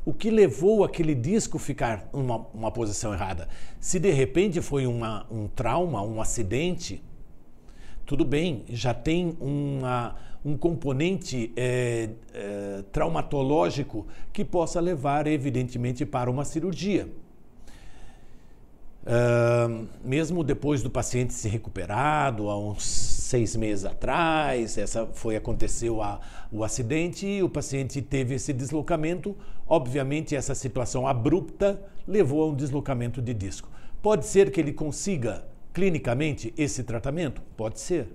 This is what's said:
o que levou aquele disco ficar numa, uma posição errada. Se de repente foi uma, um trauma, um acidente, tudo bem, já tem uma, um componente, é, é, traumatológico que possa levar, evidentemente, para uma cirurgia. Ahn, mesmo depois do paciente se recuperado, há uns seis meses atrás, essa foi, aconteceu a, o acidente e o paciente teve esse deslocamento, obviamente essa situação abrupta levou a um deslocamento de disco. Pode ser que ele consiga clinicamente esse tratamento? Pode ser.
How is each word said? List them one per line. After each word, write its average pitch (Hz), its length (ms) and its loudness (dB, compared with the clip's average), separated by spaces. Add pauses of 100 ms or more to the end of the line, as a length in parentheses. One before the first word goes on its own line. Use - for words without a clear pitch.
o 160 100 2
que 214 160 2
levou 202 540 6
aquele 156 320 2
disco 156 420 0
ficar 120 540 -2
numa, 120 420 -2
uma 110 180 -4
posição 107 420 -2
errada. 95 340 -4 (320)
Se - 180 2
de 185 140 4
repente 151 500 4
foi 139 240 0
uma, 113 460 -2
um 107 160 -4
trauma, 131 540 0
um 110 200 -2
acidente, 113 800 0 (1040)
tudo 143 200 2
bem, 143 420 0
já 120 260 0
tem 165 460 0
uma, 135 760 -2 (280)
um 143 140 0
componente, 135 960 0
é, 120 540 0 (240)
é, 101 580 -8
traumatológico 147 1120 0 (280)
que 202 100 2
possa 170 380 0
levar, 147 460 2
evidentemente, 127 760 0
para 123 240 -2
uma 131 140 0
cirurgia. 165 640 0 (2000)
Ahn, 120 840 2 (160)
mesmo 156 400 0
depois 135 400 0
do 123 60 -2
paciente 123 440 -2
se - 140 -6
recuperado, 107 1040 -2
há 104 100 -2
uns 104 240 -4
seis - 720 6
meses 104 300 0
atrás, 139 920 0
essa 107 300 0
foi, - 280 -2
aconteceu 113 680 4
a, 101 160 -4 (320)
o 107 120 -2
acidente 151 600 -2
e 196 160 0
o 175 80 4
paciente 135 500 -4
teve 131 360 0
esse 135 180 -2
deslocamento, 156 840 -2 (300)
obviamente 139 720 2
essa 131 180 -2
situação 127 540 -2
abrupta 165 760 2 (240)
levou 156 380 4
a 156 40 4
um 151 80 0
deslocamento 131 680 -2
de 120 120 -2
disco. 98 360 -6 (340)
Pode 214 220 4
ser 190 260 6
que - 100 0
ele 143 120 0
consiga 143 760 -2 (260)
clinicamente 147 840 2
esse 139 280 0
tratamento? 131 580 -4 (160)
Pode 110 220 -4
ser. 151 360 -2